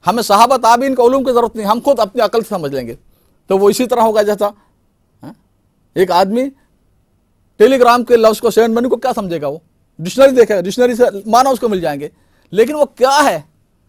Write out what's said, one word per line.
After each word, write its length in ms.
हमें 180
सहाबा 360
ताबीन 360
का 80
उलूम 200
की 80
ज़रूरत 240
नहीं, 120
हम 140
खुद 180
अपनी 240
अकल 180
से 80
समझ 240
लेंगे। 240
तो 80
वो 120
इसी 180
तरह 160
होगा 200
जैसा, 300
हाँ? 120
एक 180
आदमी 360
टेलीग्राम 440
के 140
लफ्ज़ 240
को, 100
सेंड 240
मनी 140
को 80
क्या 160
समझेगा? 340
वो 140
डिक्शनरी 320
देखेगा, 300
डिक्शनरी 340
से 140
माना 240
उसको 180
मिल 120
जाएंगे, 300
लेकिन 220
वो 120
क्या 320
है, 240